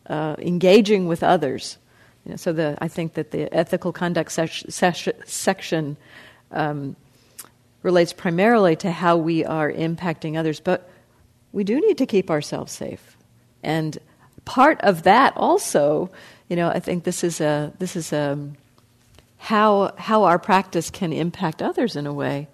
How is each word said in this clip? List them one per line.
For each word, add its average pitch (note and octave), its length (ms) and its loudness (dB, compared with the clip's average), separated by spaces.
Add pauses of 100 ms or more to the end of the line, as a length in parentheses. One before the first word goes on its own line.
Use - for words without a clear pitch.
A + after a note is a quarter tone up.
uh, D3+ 320 -4
engaging F#3 680 4
with E3+ 160 -2
others. D#3 560 0 (460)
You - 80 -14
know, - 40 -10
so - 160 -4
the, D#3 280 -2
I E3 80 -4
think E3 260 -8
that D#3 160 -6
the D#3 240 -6
ethical F3 380 -2
conduct F3 400 -4
sec-, D#3+ 180 -4 (180)
sec-, - 580 -2
section, D#3 680 -4 (540)
um, D3 460 -6 (840)
relates F3 320 2
primarily F#3+ 640 2
to F3+ 140 -4
how E3+ 280 2
we E3 260 0
are D#3 260 0
impacting E3 680 -4
others, D#3+ 220 -4
but F3+ 280 -2 (640)
we G3+ 120 -4
do A3 160 0
need F#4+ 180 2
to C4 80 0
keep F#3 240 0
ourselves D3 420 -4
safe. - 440 -12 (460)
And D#3 340 -4 (480)
part C#4+ 360 4
of F3 240 2
that A#3 320 6
also, F3+ 760 2 (380)
you F3+ 80 -2
know, E3+ 120 0
I F3+ 120 0
think F3 240 -4
this F3+ 180 -4
is E3+ 180 -2
a, D3+ 380 0
this F#3 160 -6
is E3 180 -6
a, D3 260 -2 (1000)
how, G#3 580 2
how G#3+ 280 2
our E3+ 140 6
practice F#3 520 0
can E3 220 -6
impact D#3+ 500 -4
others C4+ 340 -2
in D3 100 -6
a C#3+ 60 -6
way. C#3+ 420 -6